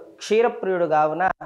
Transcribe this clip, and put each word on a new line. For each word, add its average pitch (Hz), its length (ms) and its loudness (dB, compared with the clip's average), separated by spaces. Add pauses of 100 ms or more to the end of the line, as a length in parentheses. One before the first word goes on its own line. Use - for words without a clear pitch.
(180)
క్షీరప్రియుడు 208 680 0
కావున 156 460 2 (140)